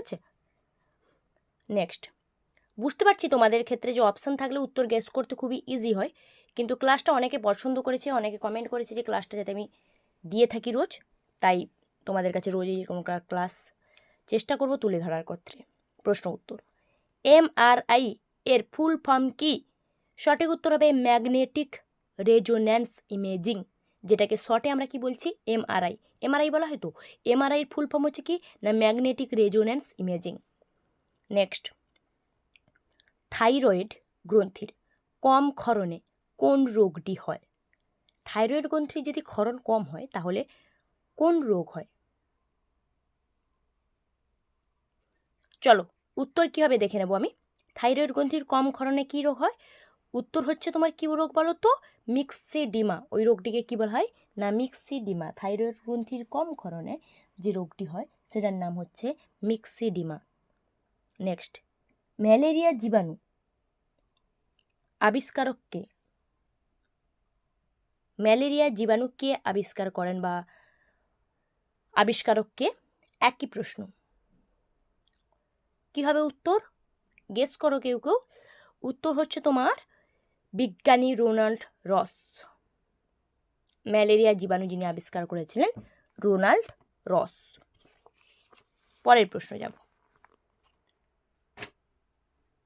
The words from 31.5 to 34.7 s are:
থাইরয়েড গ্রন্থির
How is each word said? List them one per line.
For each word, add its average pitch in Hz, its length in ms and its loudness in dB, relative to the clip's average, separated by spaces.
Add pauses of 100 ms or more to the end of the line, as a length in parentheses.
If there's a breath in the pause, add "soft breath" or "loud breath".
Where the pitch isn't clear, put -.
থাইরয়েড 226 560 2 (400)
গ্রন্থির 196 400 0 (560)